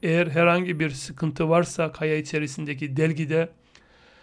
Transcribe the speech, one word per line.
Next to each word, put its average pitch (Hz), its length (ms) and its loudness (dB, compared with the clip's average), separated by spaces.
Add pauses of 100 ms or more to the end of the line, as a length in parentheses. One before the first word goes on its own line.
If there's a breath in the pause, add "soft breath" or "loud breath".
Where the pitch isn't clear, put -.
eğer 170 240 2
herhangi 170 540 2
bir 156 100 0
sıkıntı 156 580 -4
varsa 170 440 2
kaya 156 240 -2
içerisindeki 147 800 -4
delgide 156 560 0 (720 soft breath)